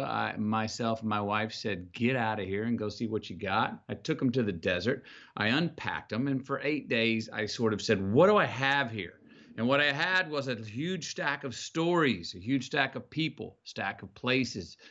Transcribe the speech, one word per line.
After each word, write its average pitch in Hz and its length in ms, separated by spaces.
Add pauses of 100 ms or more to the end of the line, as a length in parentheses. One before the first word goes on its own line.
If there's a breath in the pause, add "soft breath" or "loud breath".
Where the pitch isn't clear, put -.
I, 110 360
myself 110 640
and 110 80
my 107 120
wife 107 320
said, 90 380
"Get 120 240
out 110 240
of 95 80
here 98 160
and 117 160
go 107 100
see 113 180
what 107 220
you 95 60
got." 104 520
I 113 60
took 143 280
'em 131 100
to 127 120
the 104 80
desert. 92 520 (320 loud breath)
I 104 140
unpacked 117 640
'em, 123 140
and 135 160
for 139 200
eight 147 260
days, 113 400
I 107 180
sort 110 260
of 101 80
said, 104 200
"What 113 260
do 214 100
I 175 80
have 131 460
here?" 95 280 (400 loud breath)
And 117 80
what 139 140
I 147 100
had 175 380
was 143 180
a 127 80
huge 120 540
stack 143 340
of 131 120
stories, 160 800
a 92 40
huge 123 280
stack 135 280
of 120 140
people, 135 540
stack 101 400
of - 100
places, 123 640 (140)